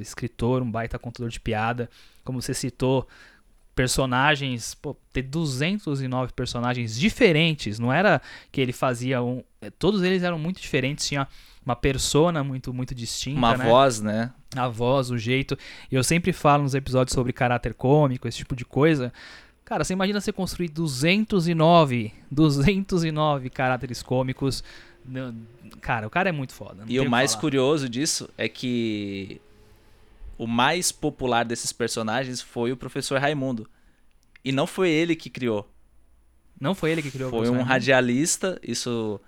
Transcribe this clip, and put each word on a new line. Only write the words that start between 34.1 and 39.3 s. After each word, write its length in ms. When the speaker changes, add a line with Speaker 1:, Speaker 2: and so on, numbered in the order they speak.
Speaker 2:
E 60
não 160
foi 240
ele 240
que 160
criou. 420
Speaker 1:
Não 140
foi 160
ele 100
que 120
criou 160
o 20
Speaker 2:
Foi 80
Speaker 1:
Professor 160
Speaker 2:
um 40
Speaker 1:
Raimundo? 140
Speaker 2:
radialista, 880
isso 640